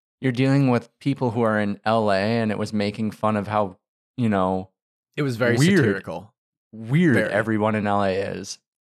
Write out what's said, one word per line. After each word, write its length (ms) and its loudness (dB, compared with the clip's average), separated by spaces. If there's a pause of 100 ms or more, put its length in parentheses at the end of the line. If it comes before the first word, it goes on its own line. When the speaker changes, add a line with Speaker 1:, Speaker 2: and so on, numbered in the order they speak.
(200)
Speaker 1:
you're 120 0
dealing 360 2
with 300 0
people 320 -2
who 120 -2
are 180 2
in 240 -4
L 260 2
A 80 2
and 320 0
it 80 -4
was 140 -6
making 400 -4
fun 240 -2
of 100 -4
how, 320 -2 (380)
you 120 -2
know, 420 0 (440)
Speaker 2:
It 80 -4
was 140 -2
very 200 2
Speaker 1:
weird. 200 4
Speaker 2:
satirical. 580 -2 (380)
Speaker 1:
Weird 420 2
Speaker 2:
Very. 180 2
Speaker 1:
everyone 440 0
in 100 -2
L 160 2
A 140 0
is. 420 -8 (260)